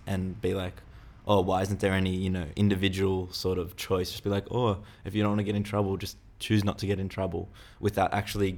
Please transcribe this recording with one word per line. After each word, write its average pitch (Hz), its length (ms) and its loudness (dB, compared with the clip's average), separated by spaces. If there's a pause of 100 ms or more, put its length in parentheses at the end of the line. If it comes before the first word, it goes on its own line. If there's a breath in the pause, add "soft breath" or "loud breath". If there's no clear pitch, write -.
and 92 360 -2
be 92 100 0
like, 92 300 -4 (440 loud breath)
"Oh, 101 140 6
why 92 220 2
isn't 98 180 -2
there 95 140 4
any, 95 200 2
you 95 140 0
know, 90 180 -2 (100)
individual 95 760 2
sort 92 260 -2
of 87 160 -4
choice?" 92 360 -2
Just - 120 -10
be 101 60 -2
like, 101 220 0
"Oh, 117 280 2 (280 loud breath)
if 98 80 -6
you 107 80 2
don't 104 100 4
wanna 104 120 2
get 101 120 0
in 104 80 0
trouble, 101 320 0
just - 220 -8 (200)
choose 107 240 4
not 104 180 0
to 98 60 -4
get 98 140 0
in 98 80 -2
trouble," 90 400 -4 (320 loud breath)
without 101 320 2
actually 101 460 0